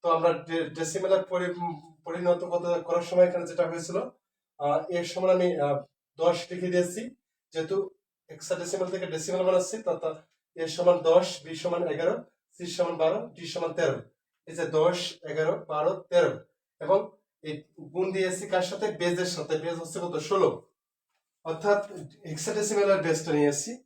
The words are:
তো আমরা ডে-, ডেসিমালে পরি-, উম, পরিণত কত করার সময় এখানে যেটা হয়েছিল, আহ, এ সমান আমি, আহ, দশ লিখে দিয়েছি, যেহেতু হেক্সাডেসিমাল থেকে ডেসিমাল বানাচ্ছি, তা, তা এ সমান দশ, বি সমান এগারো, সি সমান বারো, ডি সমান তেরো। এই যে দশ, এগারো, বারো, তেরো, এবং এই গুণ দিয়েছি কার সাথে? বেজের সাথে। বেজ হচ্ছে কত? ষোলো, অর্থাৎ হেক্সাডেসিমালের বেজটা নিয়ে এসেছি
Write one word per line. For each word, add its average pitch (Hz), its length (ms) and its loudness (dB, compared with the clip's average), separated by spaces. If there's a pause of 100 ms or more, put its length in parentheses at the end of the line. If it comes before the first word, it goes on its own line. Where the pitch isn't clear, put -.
তো - 80 -2
আমরা 165 220 4
ডে-, 165 360 -4
ডেসিমালে 185 540 0
পরি-, 180 340 -4
উম, 175 380 -8 (100)
পরিণত 175 400 0
কত 175 380 -2
করার - 200 0
সময় 180 260 6
এখানে 175 180 -2
যেটা 165 220 -2
হয়েছিল, 170 280 -6 (640)
আহ, 147 200 0 (100)
এ 175 160 -2
সমান 185 260 0
আমি, 180 300 4
আহ, 143 180 2 (380)
দশ 165 200 4 (140)
লিখে 180 180 -4
দিয়েছি, 180 320 0 (520)
যেহেতু 320 240 -2 (540)
হেক্সাডেসিমাল 175 600 -4
থেকে 180 160 -4
ডেসিমাল 180 400 -4
বানাচ্ছি, 185 360 2
তা, 175 120 0
তা 160 160 -4 (440)
এ 160 140 -4
সমান 175 300 4
দশ, 175 280 6 (180)
বি 160 100 -10
সমান 170 340 -2
এগারো, 180 260 0 (420)
সি 175 100 -10
সমান 170 300 -2
বারো, 160 220 4 (100)
ডি - 180 -16
সমান 165 260 -6
তেরো। 135 280 0 (460)
এই 160 80 -14
যে 160 120 -4
দশ, 160 320 4 (240)
এগারো, 156 460 -2
বারো, 156 240 0 (180)
তেরো, 170 220 4 (480)
এবং 185 180 4 (440)
এই 151 120 -8 (260)
গুণ 175 320 -2
দিয়েছি 185 340 -2
কার 180 160 2
সাথে? - 300 -4
বেজের 175 340 0
সাথে। 156 320 -2
বেজ 165 160 -4
হচ্ছে 165 260 -10
কত? 160 180 -4
ষোলো, - 500 0 (760)
অর্থাৎ 202 360 2 (460)
হেক্সাডেসিমালের 202 760 2
বেজটা 160 300 0
নিয়ে 147 160 6
এসেছি 147 240 -2 (140)